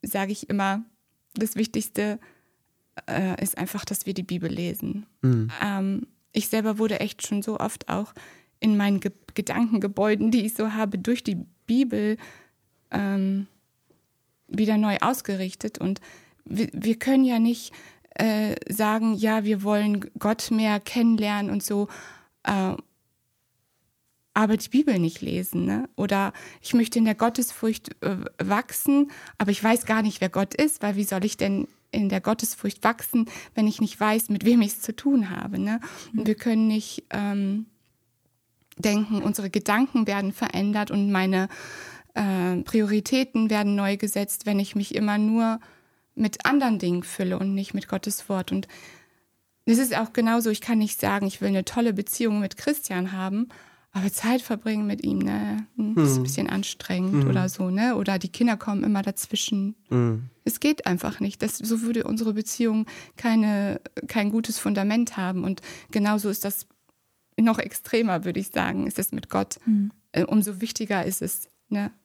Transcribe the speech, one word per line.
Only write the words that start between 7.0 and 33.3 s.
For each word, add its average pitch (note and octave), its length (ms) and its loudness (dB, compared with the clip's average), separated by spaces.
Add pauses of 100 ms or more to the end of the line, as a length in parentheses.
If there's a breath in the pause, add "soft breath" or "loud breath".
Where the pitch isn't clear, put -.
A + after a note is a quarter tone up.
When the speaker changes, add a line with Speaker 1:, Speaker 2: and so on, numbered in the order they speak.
Speaker 1:
schon G3+ 160 -2
so G#3+ 180 -4
oft - 300 -6
auch G3+ 240 -4 (460 loud breath)
in G#3+ 180 4
meinen G3+ 220 2
Ge-, G3 140 -4 (200)
Gedankengebäuden, G#3 960 2
die A3 160 4
ich A3 80 -4
so G#3+ 200 -2
habe, G#3+ 260 -2
durch A#3 240 -2
die G3 140 -2 (280)
Bibel, A3+ 520 2 (760 loud breath)
ähm, G3 560 0 (1000)
wieder G#3+ 300 2
neu G#3 240 2
ausgerichtet. G3+ 760 -4
Und F#3+ 220 -2 (440 loud breath)
wir, G3 280 -2
wir A3 260 0
können C4+ 240 4
ja A#3+ 160 2
nicht, A3+ 340 0 (420 loud breath)
äh, G#3+ 400 0 (160)
sagen, A3 440 2
ja, G#3+ 300 2
wir G#3 180 0
wollen G#3 420 2 (140)
Gott A3 320 -2
mehr G#3+ 300 2
kennenlernen G#3+ 680 2
und G3+ 140 -2
so, G3+ 240 0 (560 loud breath)
äh, F#3 320 0 (1600)
aber G#3+ 220 4
die - 120 -6
Bibel C#4 300 4
nicht E3 220 0
lesen, F3+ 440 -4
ne? G#3+ 300 -2
Oder G3 380 0 (280 loud breath)
ich - 120 -10
möchte A#3 260 4
in A3+ 60 6
der G#3+ 100 2
Gottesfurcht, A#3 880 -2
äh, G3 140 -2 (260)
wachsen, C#4 680 2 (260 loud breath)
aber G3+ 140 0
ich G3+ 120 -2
weiß A#3 220 4
gar A3 160 2
nicht, G#3 200 0
wer F#3+ 80 0
Gott G3 240 -2
ist, D4+ 280 0
weil G#3 140 0
wie G3+ 80 0
soll G3 200 -2
ich G#3+ 140 -2
denn G3 300 0 (240)
in G3+ 180 2
der F#3+ 100 0
Gottesfurcht - 640 -4
wachsen, - 460 0 (240 loud breath)